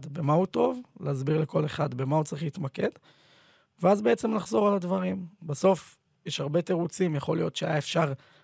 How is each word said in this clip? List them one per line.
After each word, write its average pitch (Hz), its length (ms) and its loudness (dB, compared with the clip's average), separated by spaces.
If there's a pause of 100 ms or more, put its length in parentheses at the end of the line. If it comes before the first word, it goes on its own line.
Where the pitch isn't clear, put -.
במה 147 280 -2
הוא 180 120 4
טוב, 247 340 0 (200)
להסביר 143 420 -2
לכל 156 240 0
אחד 135 280 -4
במה 135 220 -2
הוא 156 80 4
צריך 143 200 -6
להתמקד, - 460 -4 (920)
ואז 196 200 4
בעצם 233 320 2
לחזור 214 340 2
על 202 60 4
הדברים. 185 520 -2 (160)
בסוף 170 560 2 (280)
יש - 140 -6
הרבה 147 220 0
תירוצים, 170 540 0
יכול 160 220 0
להיות 165 180 -2
שהיה 165 220 0
אפשר 147 360 0 (300)